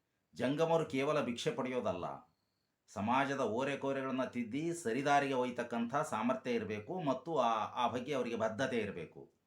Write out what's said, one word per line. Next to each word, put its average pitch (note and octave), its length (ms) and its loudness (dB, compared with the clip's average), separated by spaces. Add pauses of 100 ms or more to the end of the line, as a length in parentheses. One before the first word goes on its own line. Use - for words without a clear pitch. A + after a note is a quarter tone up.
(340)
ಜಂಗಮರು D#3 520 2
ಕೇವಲ C#3 360 2
ಭಿಕ್ಷೆ B2 300 -2
ಪಡೆಯೋದಲ್ಲ, G2+ 840 -4 (540)
ಸಮಾಜದ C3 520 2
ಓರೆಕೋರೆಗಳನ್ನ C3+ 840 0
ತಿದ್ದಿ B2 500 -2
ಸರಿದಾರಿಗೆ C#3 600 2
ಒಯ್ತಕ್ಕಂಥ A#2+ 600 -2
ಸಾಮರ್ಥ್ಯ A3 560 0
ಇರ್ಬೇಕು B2 500 -4
ಮತ್ತು D3+ 360 -2
ಆ, A2+ 280 4
ಆ B2 220 0
ಬಗ್ಗೆ B2 260 -2
ಅವರಿಗೆ A#2+ 220 -2
ಬದ್ಧತೆ A2 420 0
ಇರ್ಬೇಕು. E2 540 -6 (160)